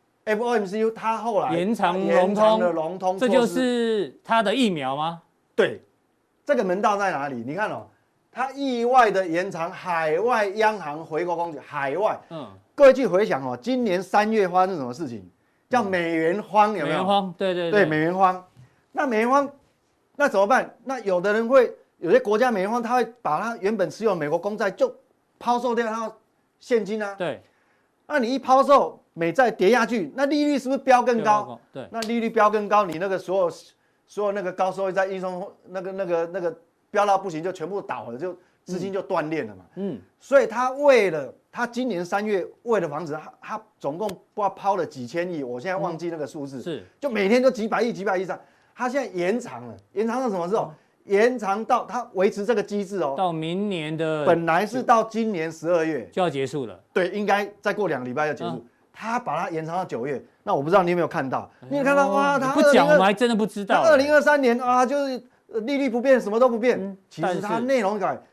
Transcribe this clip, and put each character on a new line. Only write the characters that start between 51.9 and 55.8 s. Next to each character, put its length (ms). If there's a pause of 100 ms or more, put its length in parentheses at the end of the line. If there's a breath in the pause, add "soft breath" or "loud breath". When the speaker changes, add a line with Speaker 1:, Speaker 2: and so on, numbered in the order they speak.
Speaker 1:
维 160
持 160
这 100
个 80
机 220
制 160
哦。 160
Speaker 2:
到 120
明 380
年 300
的 280
Speaker 1:
本 200
来 200
是 160
到 220
今 300
年 180
十 180
二 140